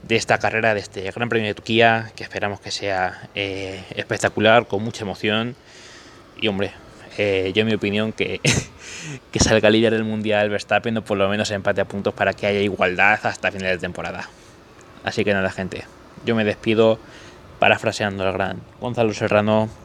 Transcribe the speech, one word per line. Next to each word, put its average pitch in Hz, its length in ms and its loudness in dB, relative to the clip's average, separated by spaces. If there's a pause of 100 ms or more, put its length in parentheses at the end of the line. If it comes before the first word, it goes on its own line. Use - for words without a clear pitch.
de 113 100 -2
esta 113 240 2
carrera, 110 340 0
de 104 80 0
este 95 300 -10
Gran 117 180 -4
Premio 110 200 0
de 104 60 -2
Turquía, 113 600 2
que - 80 -14
esperamos 101 380 -6
que 104 100 -12
sea, 92 640 -4
eh, 95 480 -8 (140)
espectacular, 107 720 2
con 104 160 -4
mucha 117 180 -8
emoción, 107 540 -4 (840)
y - 60 -2
hombre, 98 240 -2 (480)
eh, 98 360 0
yo 107 80 2
en 110 40 2
mi 110 80 2
opinión 104 380 -2
que, 95 280 -6 (460)
<laughs> - 460 -16
que - 80 -4
salga 107 280 4
líder 110 260 4
del 110 100 0
Mundial 107 440 0
Verstappen, 104 500 0
o 101 60 -6
por 104 140 -2
lo 98 100 4
menos 104 220 0
empate 98 300 0
a 95 60 0
puntos 101 280 -4
para 98 180 2
que 107 140 -4
haya 101 140 2
igualdad 95 640 2
hasta 98 260 -2
final 95 180 -4
de 92 100 0
temporada. 85 500 -8 (760)
Así 101 220 -2
que 101 80 2
nada, 95 180 2
gente, - 320 -8 (420)
yo 117 120 2
me 110 80 2
despido 110 560 2 (580)
parafraseando 101 680 2
al 95 80 0
gran 95 280 -4 (200)
Gonzalo 117 320 0
Serrano. 107 560 2 (160)